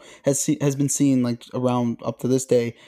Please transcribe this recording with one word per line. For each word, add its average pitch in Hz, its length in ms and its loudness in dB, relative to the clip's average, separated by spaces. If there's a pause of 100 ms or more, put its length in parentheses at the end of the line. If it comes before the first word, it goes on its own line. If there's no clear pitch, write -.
(240)
has 139 160 0
se-, 156 200 -2
has 143 160 0
been 143 120 0
seen, 135 360 2
like, 117 180 -4 (120)
around 123 500 -2
up - 160 -6
to 123 80 -2
this 131 180 0
day, 120 300 0 (120)